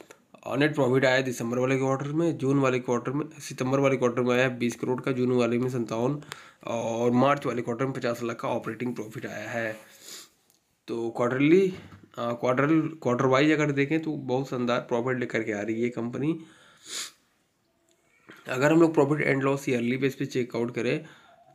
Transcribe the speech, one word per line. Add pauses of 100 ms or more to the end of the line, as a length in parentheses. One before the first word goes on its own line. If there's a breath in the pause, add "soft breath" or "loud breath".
(440 loud breath)
और
नेट
प्रॉफिट
आया
दिसंबर
वाले
क्वार्टर
में,
जून
वाले
क्वार्टर
में,
सितंबर
वाले
क्वार्टर
में
आया
बीस
करोड़
का,
जून
वाले
में
सत्तावन (460 loud breath)
और
मार्च
वाले
क्वार्टर
में
पचास
लाख
का
ऑपरेटिंग
प्रॉफिट
आया
है। (1120 loud breath)
तो
क्वार्टरली, (500 loud breath)
अ,
क्वार्टर, (360)
क्वार्टर
वाइज
अगर
देखें
तो
बहुत
शानदार
प्रॉफिट
लेकर
के
आ
रही
है
कंपनी। (2000 loud breath)
अगर
हम
लोग
profit
and
loss
ईयरली
बेस
पे
चेकआउट
करें (500 loud breath)